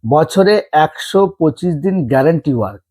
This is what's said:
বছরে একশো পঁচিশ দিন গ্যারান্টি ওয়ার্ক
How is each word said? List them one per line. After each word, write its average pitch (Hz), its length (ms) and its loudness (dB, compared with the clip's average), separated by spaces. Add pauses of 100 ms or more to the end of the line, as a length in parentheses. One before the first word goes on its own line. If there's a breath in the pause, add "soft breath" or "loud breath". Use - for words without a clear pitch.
বছরে 185 520 2 (100)
একশো 156 680 0
পঁচিশ 165 360 -2
দিন 170 320 -2
গ্যারান্টি 139 460 0
ওয়ার্ক 101 380 -4